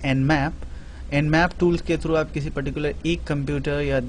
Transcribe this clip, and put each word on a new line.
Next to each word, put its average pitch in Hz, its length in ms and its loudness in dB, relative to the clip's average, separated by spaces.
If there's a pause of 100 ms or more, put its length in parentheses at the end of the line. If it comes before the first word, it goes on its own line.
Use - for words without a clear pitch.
Nmap। 135 460 2 (640)
Nmap 156 440 4
टूल्स 175 240 4
के 165 140 0
through 160 200 0
आप 156 140 0
किसी 147 200 -4
पर्टिकुलर 143 440 -2 (120)
एक 170 180 0
कंप्यूटर 143 560 -2
या 139 280 0